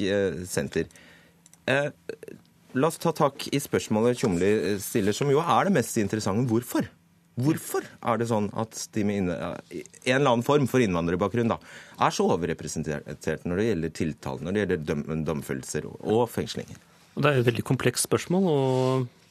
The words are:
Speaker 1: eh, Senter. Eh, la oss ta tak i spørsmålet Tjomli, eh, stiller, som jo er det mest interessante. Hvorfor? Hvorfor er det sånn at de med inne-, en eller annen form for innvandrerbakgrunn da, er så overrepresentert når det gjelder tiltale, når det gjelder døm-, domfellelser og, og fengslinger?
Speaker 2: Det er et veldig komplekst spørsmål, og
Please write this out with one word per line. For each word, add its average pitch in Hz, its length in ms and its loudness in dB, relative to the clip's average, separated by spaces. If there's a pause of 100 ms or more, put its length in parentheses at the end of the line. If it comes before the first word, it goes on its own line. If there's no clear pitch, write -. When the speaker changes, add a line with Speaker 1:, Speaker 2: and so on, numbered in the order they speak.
Speaker 1:
eh, 95 400 0
Senter. 80 400 -2 (840)
Eh, 139 220 0 (840)
la 135 120 4
oss 165 120 -4
ta 170 120 2
tak - 360 0
i - 100 -2
spørsmålet 117 580 2
Tjomli, 101 600 2
eh, - 20 -6
stiller, 101 340 0
som 139 200 0
jo 139 80 6
er 143 240 4
det 196 100 2
mest 127 240 2
interessante. 107 500 0
Hvorfor? 120 400 0 (480)
Hvorfor 160 460 -2 (240)
er 117 120 0
det 117 100 -2
sånn 104 280 0
at - 380 -6
de 107 100 0
med 101 200 0
inne-, 87 360 -4 (460)
en 131 160 2
eller 143 80 4
annen 120 160 2
form 143 220 4
for 131 100 2
innvandrerbakgrunn 95 720 2
da, 87 80 0 (420)
er 139 120 4
så 196 180 0
overrepresentert 78 1120 -4
når 87 140 -2
det 107 160 0
gjelder 82 160 -4
tiltale, 71 500 -6
når 82 140 -6
det 101 140 0
gjelder 87 180 -2
døm-, 78 400 -4
domfellelser 73 640 -6
og, - 160 -16
og 113 240 2
fengslinger? - 480 -8 (400)
Speaker 2:
Det - 80 0
er 143 160 4
et 113 40 4
veldig 117 200 0
komplekst - 400 0
spørsmål, 180 400 2
og 131 600 2 (240)